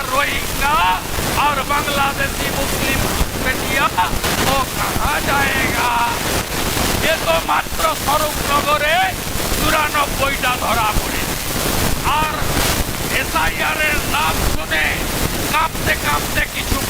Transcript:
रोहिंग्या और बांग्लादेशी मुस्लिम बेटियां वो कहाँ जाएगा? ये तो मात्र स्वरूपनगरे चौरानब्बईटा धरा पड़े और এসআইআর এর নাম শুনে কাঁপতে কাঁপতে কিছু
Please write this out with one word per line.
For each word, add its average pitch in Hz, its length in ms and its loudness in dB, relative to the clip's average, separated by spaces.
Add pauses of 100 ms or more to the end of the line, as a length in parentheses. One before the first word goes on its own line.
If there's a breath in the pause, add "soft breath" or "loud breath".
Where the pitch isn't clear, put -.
रोहिंग्या 277 680 0 (680)
और 285 240 2
बांग्लादेशी 277 880 0
मुस्लिम 269 480 0 (400)
बेटियां 262 420 0 (600)
वो 269 100 2 (140)
कहाँ 262 460 0 (100)
जाएगा? 269 600 2 (1160)
ये 330 100 4 (100)
तो 330 120 4 (100)
मात्र - 460 0 (100)
स्वरूपनगरे 302 960 2 (640)
चौरानब्बईटा 285 1000 0
धरा 214 260 2 (100)
पड़े - 240 -2 (920)
और 311 180 0 (840)
এসআইআর 311 640 0
এর 302 160 2 (140)
নাম 320 220 0 (220)
শুনে - 400 0 (560)
কাঁপতে 311 440 0
কাঁপতে 294 460 -2
কিছু - 480 -2